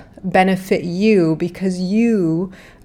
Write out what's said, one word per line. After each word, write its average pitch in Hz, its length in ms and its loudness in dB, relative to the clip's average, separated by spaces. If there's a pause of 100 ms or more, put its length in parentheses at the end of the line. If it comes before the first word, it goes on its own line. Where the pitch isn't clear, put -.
(240)
benefit 190 600 0
you, 175 520 2
because 180 440 -4
you 185 720 0 (340)